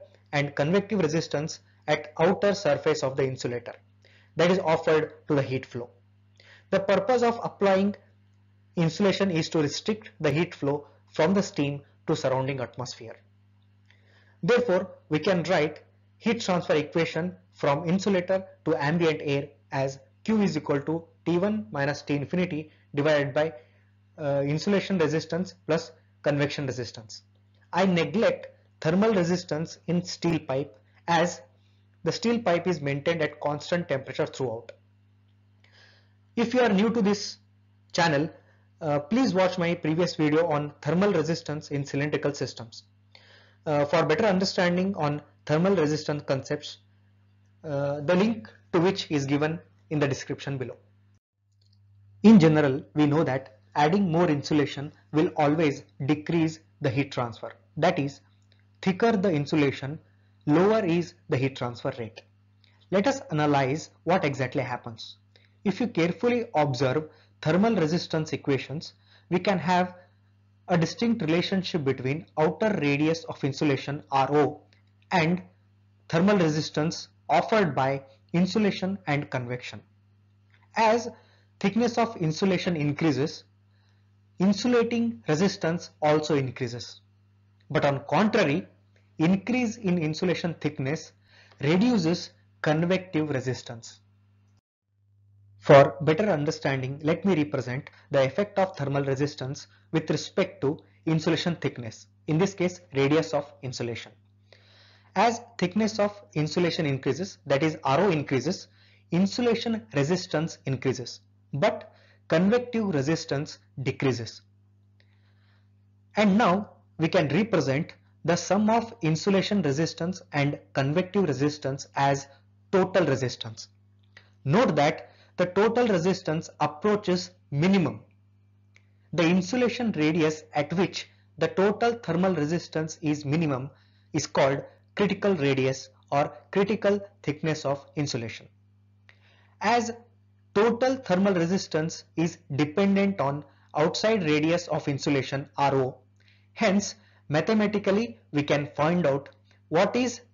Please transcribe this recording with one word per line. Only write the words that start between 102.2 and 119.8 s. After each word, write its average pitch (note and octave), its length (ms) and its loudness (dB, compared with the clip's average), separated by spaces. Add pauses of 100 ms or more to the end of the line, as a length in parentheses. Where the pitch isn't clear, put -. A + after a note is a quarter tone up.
in D#3 100 0
this F#3+ 180 2
case F3+ 260 -2 (140)
radius D3 400 2
of D3 180 -4 (100)
insulation. A#2+ 480 -8 (1040)
As A3+ 260 2 (160)
thickness G#3 440 -2
of G#3 200 0 (140)
insulation D#3+ 520 -2
increases, C#3 600 -4
that C#3 160 0
is D#3 220 0
R C#3 160 2
O G3+ 100 4
increases, C#3+ 560 -2 (460)
insulation A3 800 0
resistance D#3+ 720 -2
increases, B2+ 540 -4 (320)
but F#3+ 380 -2 (380)
convective G#3+ 640 2
resistance D3 640 -2 (240)
decreases. A#2+ 580 -2 (1800)
And G#3 220 6
now G#3 320 2 (260)
we D#3+ 120 0
can D#3+ 200 2
represent D#3 640 0 (320)
the E3+ 120 2
sum G#3 340 2
of A3+ 320 0
insulation F#3 580 2
resistance D#3+ 640 -2 (100)